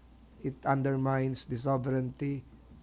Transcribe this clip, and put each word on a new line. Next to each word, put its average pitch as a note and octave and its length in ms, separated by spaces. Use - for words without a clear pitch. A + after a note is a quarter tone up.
it C3 240
undermines C3+ 800
the B2 160
sovereignty C3 800